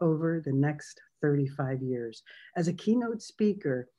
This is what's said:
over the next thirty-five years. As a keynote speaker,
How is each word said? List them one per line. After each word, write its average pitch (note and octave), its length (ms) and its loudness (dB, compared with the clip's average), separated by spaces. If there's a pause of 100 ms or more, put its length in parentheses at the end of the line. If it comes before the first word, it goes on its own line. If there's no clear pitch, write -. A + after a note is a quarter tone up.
over E3 440 2
the C#3 80 -2
next D3 480 0 (220)
thirty-five C3+ 600 0
years. A#2+ 420 -4 (320)
As E3+ 100 0
a E3+ 60 2
keynote A#3 500 0
speaker, D#3 760 0